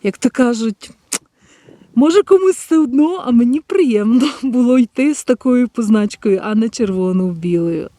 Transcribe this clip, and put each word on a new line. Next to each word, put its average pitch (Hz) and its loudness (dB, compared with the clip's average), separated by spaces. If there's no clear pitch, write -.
Як 196 -4
то 247 0
кажуть, 226 -2
може, 330 4
комусь 381 2
все - 0
одно, 302 0
а 254 -2
мені 240 2
приємно 247 0
<laughs> - -12
було 254 2
йти 269 0
з - -14
такою 247 0
позначкою, 208 -2
а 214 -6
не 226 0
червоно-білою. 180 -4